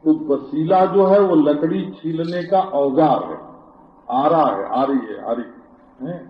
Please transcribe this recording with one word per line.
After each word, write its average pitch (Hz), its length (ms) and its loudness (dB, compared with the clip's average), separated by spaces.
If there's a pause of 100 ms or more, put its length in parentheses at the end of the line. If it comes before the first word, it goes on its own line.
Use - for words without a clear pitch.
तो 156 100 4 (140)
वसीला 160 600 0
जो 190 180 4
है 196 160 4
वो 185 160 2
लकड़ी 151 440 2 (120)
छीलने 165 520 -6
का 190 160 2 (140)
औजार 143 500 2
है, 80 140 -12 (760)
आरा 156 300 2
है, 98 280 -4
आरी 135 240 0
है, 104 260 -10
आरी, 117 180 -6 (580)
हैं? 170 180 -10 (100)